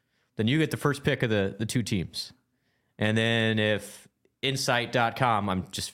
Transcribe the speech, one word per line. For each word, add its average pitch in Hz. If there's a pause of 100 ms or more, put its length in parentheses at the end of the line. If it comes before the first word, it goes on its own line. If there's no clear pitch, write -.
(380)
then 110
you 139
get 156
the 120
first 143
pick 143
of 123
the, 101
the 113
two 117
teams. - (680)
And 110
then 113
if 107 (340)
insight 131
dot 117
com, 110
I'm 92
just, -